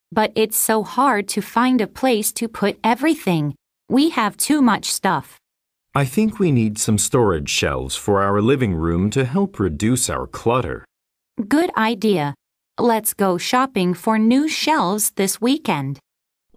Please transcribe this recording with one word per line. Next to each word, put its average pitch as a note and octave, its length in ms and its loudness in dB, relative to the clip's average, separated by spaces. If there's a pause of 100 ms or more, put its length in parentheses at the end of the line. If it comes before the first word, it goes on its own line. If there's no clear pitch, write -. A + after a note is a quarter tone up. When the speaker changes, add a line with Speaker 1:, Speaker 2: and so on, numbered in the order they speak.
(120)
Speaker 1:
but G#3+ 240 0
it's A3 220 0
so A3 260 0
hard A3 460 0
to G3+ 120 -4
find B3 400 0
a F#3+ 60 -2
place A#3 460 -2
to A#3 140 -6
put G3+ 360 -4
everything. A3 720 0 (340)
We D4+ 220 4
have G#3+ 260 -2
too D4+ 240 2
much A3+ 300 2
stuff. - 480 -4 (560)
Speaker 2:
I C#3 100 2
think G#3+ 320 0
we F3+ 140 2
need A2 260 2
some G#2+ 220 0
storage F#2 500 2
shelves C2+ 460 -2
for G2 260 2
our G2+ 220 2
living B2 320 2
room E2+ 360 0
to C3+ 140 0
help G3 340 -2
reduce G#2+ 480 0
our C2 200 -6
clutter. A2+ 580 -4 (640)
Speaker 1:
Good E4 260 2
idea. G3+ 600 0 (420)
Let's A3+ 380 -2
go F#3 240 0
shopping G#3+ 560 0
for A3 240 0
new B3+ 280 4
shelves G#3+ 680 -2
this G3 260 -2
weekend. E3+ 560 -2 (600)